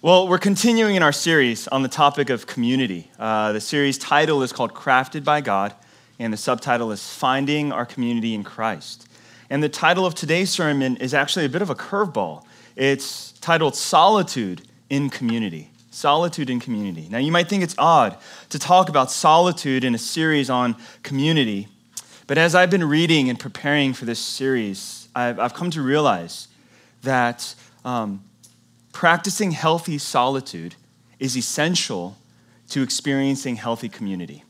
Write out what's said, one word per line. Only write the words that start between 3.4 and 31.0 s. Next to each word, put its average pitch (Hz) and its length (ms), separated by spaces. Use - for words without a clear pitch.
the 107 100
series 139 380
title 151 460
is 123 80
called 117 200
Crafted 131 520
by 147 160
God, 104 340
and 113 120
the 107 40
subtitle 120 560
is - 200
Finding 139 600
Our 120 120
Community 117 480
in 104 120
Christ. - 640
And 147 140
the 147 40
title 175 380
of 165 80
today's 175 340
sermon 139 500
is 131 140
actually 147 320
a 139 40
bit 160 120
of 190 100
a 127 40
curveball. 127 720
It's 139 640
titled 160 340
Solitude 156 880
in 139 220
Community. 110 600
Solitude 156 600
in 123 100
Community. 98 500
Now, 113 80
you 143 140
might 175 160
think 196 160
it's 170 120
odd 139 400
to 139 100
talk 180 280
about 139 220
solitude 160 720
in 127 100
a 113 60
series 151 500
on 123 280
community, 135 640
but 143 100
as 165 160
I've 180 160
been 180 140
reading 156 440
and 120 120
preparing 143 520
for 123 120
this 113 160
series, 117 960
I've, 120 240
I've 120 140
come 175 180
to 156 100
realize 127 640
that, 127 540
um, 107 380
practicing 175 580
healthy 160 480
solitude 127 760